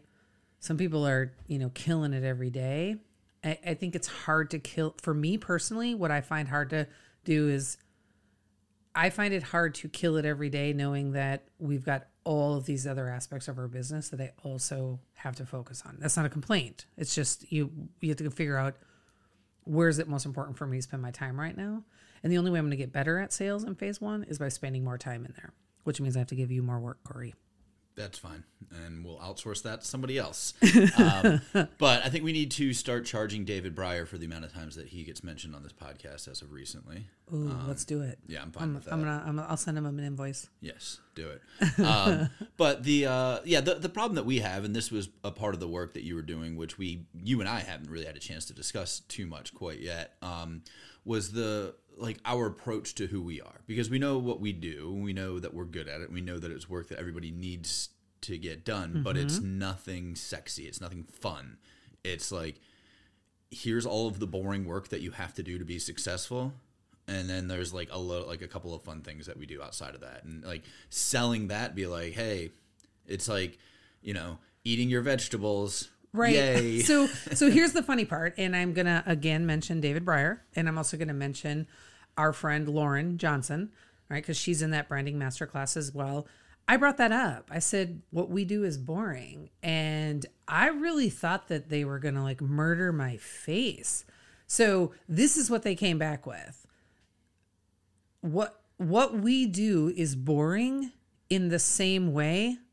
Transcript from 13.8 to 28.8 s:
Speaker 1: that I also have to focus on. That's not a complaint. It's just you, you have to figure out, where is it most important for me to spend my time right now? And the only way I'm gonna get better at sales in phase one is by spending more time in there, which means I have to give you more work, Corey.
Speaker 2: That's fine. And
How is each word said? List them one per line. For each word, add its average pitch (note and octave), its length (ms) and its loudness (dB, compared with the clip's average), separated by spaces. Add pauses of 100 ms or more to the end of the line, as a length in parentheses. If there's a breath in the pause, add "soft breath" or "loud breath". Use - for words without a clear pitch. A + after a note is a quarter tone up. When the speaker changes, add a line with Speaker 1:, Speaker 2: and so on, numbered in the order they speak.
Speaker 1:
that C3 120 -6
I C3 100 -6 (120)
also C3 560 -4 (160)
have C3 220 -8
to C3+ 80 -10
focus B2 400 -10
on. - 140 -16
That's C#3+ 180 0
not D#3+ 80 4
a D3 40 2
complaint. D3 560 -2 (120)
It's - 180 -2
just - 360 -2
you, D3+ 200 2 (280)
you D#3+ 100 0
have D3 80 0
to D3+ 120 -2
figure C#3+ 280 0
out, C3+ 180 0 (880 soft breath)
where E3 260 4
is D3+ 100 2
it D#3+ 80 -2
most C#3+ 180 -2
important C#3 320 -6
for D3+ 100 -6
me C3 100 -2
to C3 60 -2
spend C3 180 -8
my B2 100 -6
time C3 280 -6
right D#3+ 160 -6
now? G#3 280 -6 (400 soft breath)
And D#3+ 80 4
the F3 60 6
only F3+ 140 4
way E3+ 80 4
I'm D3+ 60 2
gonna C#3+ 100 0
get C3 180 -4
better D#3 260 2
at G3+ 140 -4
sales G3+ 300 -2
in G3 120 -6
phase G3+ 240 -6
one G#3 240 -4
is D3+ 160 -6
by C#3+ 100 -2
spending C3 340 -4
more B2+ 140 -2
time A#2+ 280 -8
in - 100 -14
there, - 180 -18 (300)
which - 160 -2
means C3+ 160 0
I B2+ 40 2
have B2 80 0
to C3 80 -6
give B2+ 160 0
you B2+ 100 0
more B2 180 0
work, A#2+ 240 -8
Corey. A#2+ 300 -12 (600)
Speaker 2:
That's G2+ 240 -10
fine. D#2+ 280 -14 (260)
And E2+ 320 -12